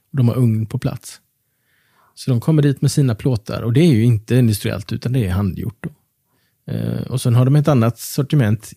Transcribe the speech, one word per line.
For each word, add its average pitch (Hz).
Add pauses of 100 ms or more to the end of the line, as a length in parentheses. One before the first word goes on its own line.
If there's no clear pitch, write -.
(100)
Och -
de 120
har 110
ugn 113
på 127
plats. - (960)
Så -
de 120
kommer 156
dit 143
med 139
sina 131
plåtar. 113
Och 113
det 127
är 175
ju 110
inte 117
industriellt, 113
utan 117
det 127
är 87
handgjort 180
då. 147 (840)
Eh, 113
och -
sen 120
har 127
de 135
ett 151
annat 120
sortiment -